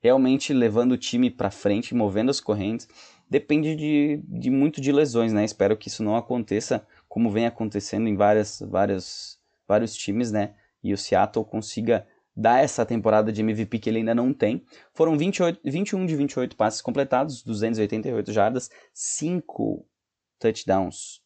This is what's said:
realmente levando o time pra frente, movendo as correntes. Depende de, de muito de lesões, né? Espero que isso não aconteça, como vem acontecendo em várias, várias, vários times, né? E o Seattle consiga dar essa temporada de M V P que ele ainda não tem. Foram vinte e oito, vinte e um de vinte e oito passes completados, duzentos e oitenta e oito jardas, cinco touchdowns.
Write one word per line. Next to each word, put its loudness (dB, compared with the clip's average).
realmente 4
levando 4
o 2
time 0
pra -2
frente, -2
movendo 0
as 0
correntes. -4
Depende 0
de, 0
de -4
muito 2
de 0
lesões, 2
né? 2
Espero 2
que -16
isso -6
não 0
aconteça, -2
como 0
vem 0
acontecendo -4
em 0
várias, 2
várias, -4
vários 0
times, -4
né? -4
E -2
o 0
Seattle 0
consiga -2
dar 4
essa 0
temporada 2
de -4
M 0
V -2
P -4
que -2
ele 0
ainda 0
não 2
tem. 0
Foram 2
vinte 0
e 2
oito, 0
vinte -4
e -2
um -2
de -2
vinte 0
e -4
oito -6
passes 0
completados, -2
duzentos -4
e 2
oitenta -2
e -4
oito -4
jardas, 0
cinco -6
touchdowns. -2